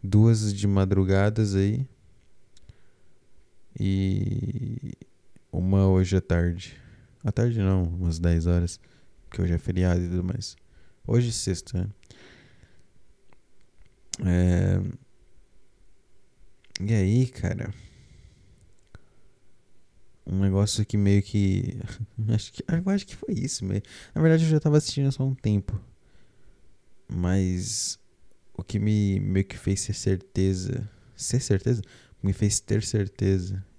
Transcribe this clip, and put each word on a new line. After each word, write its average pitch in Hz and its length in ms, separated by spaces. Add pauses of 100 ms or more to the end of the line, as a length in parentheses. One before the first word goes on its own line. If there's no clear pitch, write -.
Duas 107 500
de 101 140
madrugadas 98 880
aí. 104 320 (1900)
E 98 1120 (600)
uma 95 340
hoje 92 300
à 92 40
tarde. 87 560 (480)
À - 60
tarde 117 300
não, 95 240
umas 85 340
dez 85 280
horas. 87 340 (500)
Que - 100
hoje 87 140
é 82 40
feriado 90 440
e 87 60
tudo 90 160
mais. - 320 (500)
Hoje 120 220
é 113 40
sexta, - 460
né? 95 100 (2250)
É, 90 560 (2000)
e 101 120
aí, 110 360
cara, - 440 (2500)
um 92 120
negócio 98 460
que - 120
meio 101 260
que, 95 560 (240)
<laughs> 107 260
acho 113 240
que, - 160
eu 180 220
acho 196 160
que - 100
foi - 180
isso - 300
mesmo. 98 200 (300)
Na - 60
verdade, 160 240
eu 160 60
já 156 100
tava 147 160
assistindo 143 320
isso 135 140
há 131 40
um 135 80
tempo. 104 460 (1300)
Mas 92 880 (560)
o - 80
que - 160
me, 101 420
meio 98 240
que - 120
fez - 240
ser - 140
certeza, 95 960 (280)
ser - 240
certeza? 110 420 (400)
Me 98 100
fez 104 280
ter 107 220
certeza 95 840 (140)